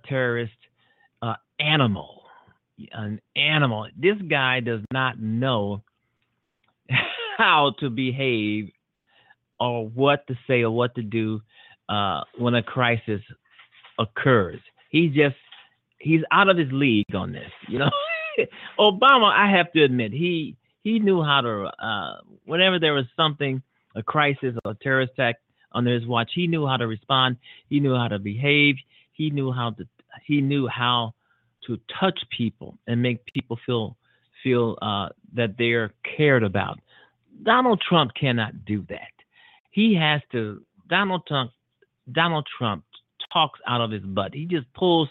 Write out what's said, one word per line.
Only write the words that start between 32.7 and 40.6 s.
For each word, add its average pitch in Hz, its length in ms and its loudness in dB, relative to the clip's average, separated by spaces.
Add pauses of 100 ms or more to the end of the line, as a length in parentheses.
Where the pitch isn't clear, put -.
and 120 140 0
make 123 240 -2
people 117 400 -8
feel, 117 300 -4 (480)
feel, 120 380 0
uh, 101 280 -4 (240)
that 113 240 -2
they're 117 360 0 (240)
cared 139 260 4
about. 95 360 -4 (640)
Donald 240 440 2
Trump 156 320 2
cannot 117 460 -2
do 104 240 -4
that. - 220 -14 (600)
He 214 240 4
has 151 260 2 (100)
to, 107 300 -4 (280)